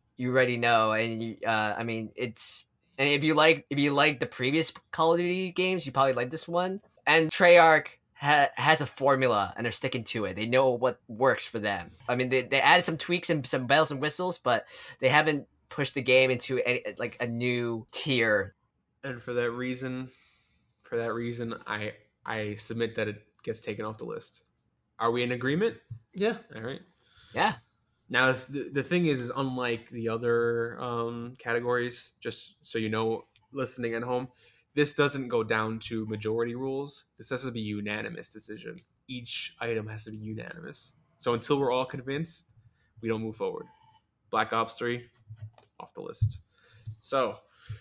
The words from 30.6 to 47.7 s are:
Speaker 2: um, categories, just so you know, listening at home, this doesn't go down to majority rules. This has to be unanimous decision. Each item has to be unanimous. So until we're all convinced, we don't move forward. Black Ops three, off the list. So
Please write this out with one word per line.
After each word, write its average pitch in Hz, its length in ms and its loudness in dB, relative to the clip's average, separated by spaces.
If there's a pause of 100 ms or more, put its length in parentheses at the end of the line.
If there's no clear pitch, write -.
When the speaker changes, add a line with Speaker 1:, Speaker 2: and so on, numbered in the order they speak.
Speaker 2:
um, 120 580 -6
categories, 120 840 -2
just - 420 -10
so - 160 -6
you 110 120 -2
know, 113 340 -2 (280)
listening 123 420 -6
at 117 80 -4
home, 127 260 -4 (460)
this 143 200 0
doesn't 139 340 0
go 117 140 0
down 110 380 -2
to 110 260 -6
majority 110 480 -4
rules. 135 520 -8 (120)
This - 120 -18
has 127 140 -4
to 131 60 -6
be 117 100 -6
unanimous 104 720 -6
decision. 110 440 -14 (320)
Each - 520 -12
item 113 280 -4
has 107 160 -12
to 110 60 -14
be 107 80 -12
unanimous. 107 760 -12 (240)
So 120 160 0
until 139 240 0
we're 131 140 0
all 127 120 0
convinced, 135 600 -8 (540)
we 113 80 -4
don't 110 140 -2
move 110 140 -6
forward. - 300 -6 (640)
Black 110 220 0
Ops 113 240 0
three, 120 300 -4 (720)
off - 140 -20
the - 60 -14
list. - 380 -10 (600)
So 123 360 -2 (440)